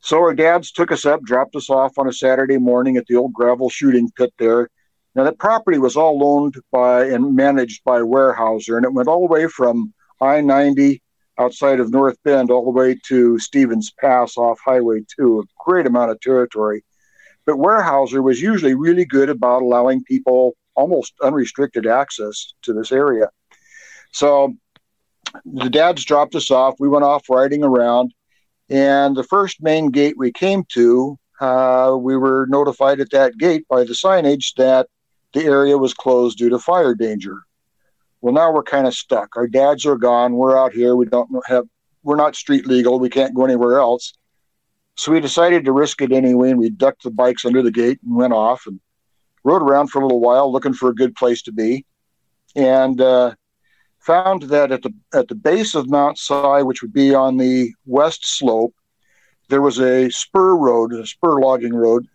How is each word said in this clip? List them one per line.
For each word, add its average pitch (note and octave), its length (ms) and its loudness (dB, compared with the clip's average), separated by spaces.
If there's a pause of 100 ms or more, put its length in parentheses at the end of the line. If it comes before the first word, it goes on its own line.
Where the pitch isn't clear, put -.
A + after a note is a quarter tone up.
So - 180 -2
our E3+ 160 2
dads D#3+ 380 0
took E3+ 180 -2
us D3 160 -4
up, D3 160 0
dropped B2 320 -2
us C#3 160 -8
off C3 260 0
on C3+ 120 -2
a C3 40 -6
Saturday C3 460 0
morning B2+ 380 2
at A#2+ 100 -4
the A#2+ 100 0
old B2 160 0
gravel B2 380 0
shooting B2 460 0
pit B2 220 -2
there. A#2 300 0 (460)
Now, C3 100 0
that D#3 140 -2
property G#3 400 0
was C3 180 0
all D3+ 280 2
owned C#3+ 320 0 (160)
by B2 320 2
and C3 320 0
managed C3+ 480 0
by B2 160 2
Weyerhaeuser, A#2 760 0
and A#2+ 80 0
it B2+ 100 -2
went B2+ 140 0
all F3 180 0
the E3 60 0
way D#3+ 140 2
from A#2+ 460 -2 (280)
I C#3 200 2
ninety C#3 600 2 (360)
outside B2+ 420 0
of A2+ 100 -2
North C3 340 0
Bend C3+ 260 0
all B2 140 0
the B2+ 60 -2
way B2+ 260 0 (100)
to A#2+ 320 2
Stevens A2+ 520 -2 (100)
Pass B2+ 360 0
off A#2 280 -2
Highway A#2 360 0 (160)
two, A#2 240 2
a G2+ 40 -10 (200)
great F3 220 0
amount A#2+ 240 0
of A2 100 -8
territory. A2 640 -2 (600)
But D3+ 120 -2
Weyerhaeuser C#3 680 0
was C3 180 0
usually E3+ 340 0
really E3+ 300 0
good C3+ 240 0
about B2 340 0
allowing B2 420 0
people B2+ 500 0 (200)
almost C#3+ 480 -2
unrestricted C3 640 -2
access A2+ 760 -4
to F3+ 100 -6
this - 200 -6
area. C3 360 0 (840)
So C#3 420 0 (880)
the B2+ 260 -8
dads D#3 340 0
dropped D3 300 0
us D3 160 -4
off. C3 280 2
We C#3 100 -2
went C#3+ 160 2
off C#3+ 240 0
riding C#3 360 0
around, B2 500 2 (560)
and C#3 460 2
the B2+ 80 -6
first G3 380 -2
main D#3 280 0
gate C#3+ 260 0
we B2 160 -4
came F#3+ 320 -2 (100)
to, B2+ 440 2 (220)
uh, C3 580 2
we C3 180 -2
were C3 320 0
notified C#3 520 0
at C3 100 -6
that C3+ 280 2
gate D#3 300 0
by B2+ 160 2
the A#2+ 100 -8
signage D3+ 600 0
that C3 300 2 (460)
the D#3 120 -4
area C#3+ 340 2
was C3 160 -2
closed B2 420 0
due A#2+ 140 2
to B2 80 0
fire E3+ 360 0
danger. G#2 440 -8 (840)
Well, B2 140 -2
now E3 180 2
we're D3+ 100 0
kinda C3+ 300 -2
stuck. - 440 -6
Our A#2+ 120 -4
dads C3+ 360 0
are D3 120 0
gone. A#2+ 380 0
We're C3 220 2
out C3 160 0
here. A#2+ 220 2
We B2 120 2
don't A#2+ 240 -2
know, B2+ 160 -8
have, B2 180 0 (380)
we're D3 140 -2
not D3+ 200 0
street C#3 300 -2
legal. B2+ 340 0
We B2+ 80 -2
can't C3 260 -2
go B2+ 100 0
anywhere B2 340 2
else. B2 340 -2 (840)
So - 160 -8
we D#3+ 100 2
decided E3+ 440 0
to C3+ 80 0
risk C#3+ 300 0
it B2+ 100 0
anyway, B2+ 380 2
and B2+ 80 0
we A2+ 100 0
ducked C3 340 -2
the B2 80 -10
bikes B2 340 -2
under B2+ 180 0
the A#2 100 0
gate A#2+ 320 -2
and A#2+ 100 -6
went A#2+ 200 0
off A2+ 320 -2
and G2 120 -16 (640)
rode E3 200 2
around C#3+ 260 2
for C#3 120 -4
a C3+ 40 -2
little B2 160 0
while B2+ 320 2
looking C3 220 -4
for B2+ 160 0
a A#2 40 -4
good B2 220 -2
place A#2+ 260 -2
to A#2 100 -16
be, A2+ 320 -4 (680)
and, C3 460 2
uh, B2+ 340 2 (640)
found F#3 440 0
that C#3+ 280 0
at C3 120 -4
the, A2 100 -8 (220)
at C3 140 0
the A#2+ 60 -10
base F3 400 -2
of C#3 140 -4
Mount C#3+ 300 0
Si, C#3+ 440 0
which B2+ 200 -4
would A2+ 100 -14
be C#3 220 2
on C3 220 2
the B2+ 360 0 (140)
west C#3+ 400 0 (120)
slope, A2+ 360 -2 (760)
there C#3 140 0
was C3 160 0
a B2+ 320 2
spur F#3 460 0
road, A#2+ 360 0
a A2+ 140 -12
spur D#3 340 -2
logging B2 340 0
road A#2 400 0